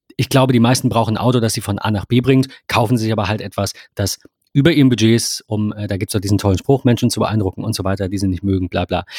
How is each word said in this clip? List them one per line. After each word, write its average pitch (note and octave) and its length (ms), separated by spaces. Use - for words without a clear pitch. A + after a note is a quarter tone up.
Ich - 140
glaube, C3 240
die A#2+ 60
meisten A#2+ 300
brauchen A2 280
ein - 0
Auto, A#2+ 220
das A2 140
sie - 80
von G2+ 180
A G#2 100
nach G2+ 160
B A#2+ 160
bringt, C3 260
kaufen A#2 300
sich A2 140
aber G#2+ 160
halt G#2+ 140
etwas, G2 320
das - 240
über C#3+ 180
ihrem C#3 180
Budget A2+ 260
ist, - 320
um, G#2+ 260
äh, G#2 140
da G2 100
gibt's G2+ 160
doch G#2+ 60
diesen G2 180
tollen F#2+ 220
Spruch, C#3 240
"Menschen A#2+ 260
zu - 100
beeindrucken" G#2 440
und A2+ 100
so G2+ 100
weiter, F#2+ 260
die F#2+ 100
sie G2 80
nicht F2+ 160
mögen, F#2+ 260
bla, F2+ 160
bla. F2 200